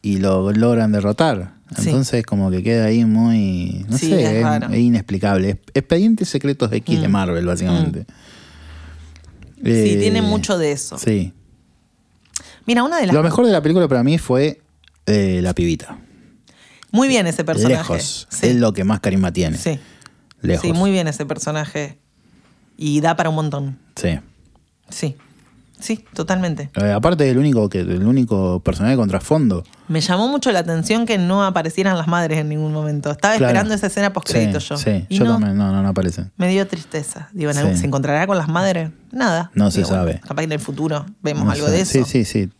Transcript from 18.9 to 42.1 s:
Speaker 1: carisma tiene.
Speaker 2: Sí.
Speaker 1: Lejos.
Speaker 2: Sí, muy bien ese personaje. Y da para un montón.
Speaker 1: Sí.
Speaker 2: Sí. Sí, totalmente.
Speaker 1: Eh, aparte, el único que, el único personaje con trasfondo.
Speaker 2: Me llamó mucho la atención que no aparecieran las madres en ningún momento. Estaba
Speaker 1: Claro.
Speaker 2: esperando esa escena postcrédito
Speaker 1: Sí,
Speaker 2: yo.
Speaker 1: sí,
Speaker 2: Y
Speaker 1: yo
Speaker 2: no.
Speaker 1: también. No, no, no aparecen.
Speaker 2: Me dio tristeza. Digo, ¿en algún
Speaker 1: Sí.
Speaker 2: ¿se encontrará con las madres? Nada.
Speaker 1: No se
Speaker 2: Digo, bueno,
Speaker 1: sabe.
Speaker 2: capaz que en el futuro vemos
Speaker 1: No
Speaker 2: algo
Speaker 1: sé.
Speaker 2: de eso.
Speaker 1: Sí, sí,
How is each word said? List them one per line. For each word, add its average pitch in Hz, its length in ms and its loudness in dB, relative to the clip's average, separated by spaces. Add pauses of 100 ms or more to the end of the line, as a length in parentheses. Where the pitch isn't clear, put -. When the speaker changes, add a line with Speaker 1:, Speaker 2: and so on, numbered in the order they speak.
Speaker 1:
carisma 95 340 0
tiene. 80 240 -2
Speaker 2:
Sí. 151 220 -4 (600)
Speaker 1:
Lejos. 170 240 0
Speaker 2:
Sí, 170 80 0
muy 190 180 2
bien 175 160 0
ese 147 180 -6
personaje. 147 720 -6 (800)
Y 147 240 0
da 165 140 2
para 165 140 0
un 156 60 -2
montón. 143 440 -4 (160)
Speaker 1:
Sí. 82 240 -2 (680)
Speaker 2:
Sí. 143 260 -6 (640)
Sí, 220 240 -8 (100)
totalmente. 160 600 -4
Speaker 1:
Eh, 104 160 0
aparte, 151 380 2
el 123 100 2
único 120 300 2
que, 92 100 -4
el 90 260 0
único 107 540 2
personaje 101 380 0
con 110 120 2
trasfondo. 95 540 0 (240)
Speaker 2:
Me 160 140 -2
llamó 185 260 0
mucho 269 240 0
la 185 80 2
atención 170 480 0
que 220 100 0
no 185 280 2
aparecieran 185 520 0
las 160 100 -2
madres 165 320 0
en 151 100 -2
ningún 151 240 -2
momento. 151 380 -4
Estaba 202 260 2
Speaker 1:
Claro. - 140 4
Speaker 2:
esperando 214 220 2
esa 202 140 -2
escena 202 260 -2
postcrédito 107 460 0
Speaker 1:
Sí, - 100 -8
Speaker 2:
yo. 147 80 -6
Speaker 1:
sí, 98 320 -2
Speaker 2:
Y 190 80 0
Speaker 1:
yo 233 80 4
Speaker 2:
no. 233 80 2
Speaker 1:
también. 101 240 0
No, 98 140 0
no, 98 100 2
no 196 80 2
aparecen. 90 480 -2
Speaker 2:
Me 180 120 0
dio 196 180 0
tristeza. 156 680 -10
Digo, 156 180 -4
¿en 143 60 -2
algún 143 180 2
Speaker 1:
Sí. 87 60 0
Speaker 2:
¿se 147 60 -2
encontrará 143 400 0
con 196 100 0
las 156 120 -2
madres? 170 420 0 (200)
Nada. 180 440 -2
Speaker 1:
No 104 160 2
se 101 80 -2
Speaker 2:
Digo, 87 100 0
bueno, 92 140 0
Speaker 1:
sabe. 80 180 -2
Speaker 2:
capaz - 200 -10
que - 40 0
en 160 60 -6
el 151 80 -4
futuro 147 460 -6 (180)
vemos 147 220 -2
Speaker 1:
No 104 60 2
Speaker 2:
algo - 160 -2
Speaker 1:
sé. - 40 2
Speaker 2:
de 180 100 4
eso. 185 100 -2
Speaker 1:
Sí, 135 140 4
sí, 120 200 2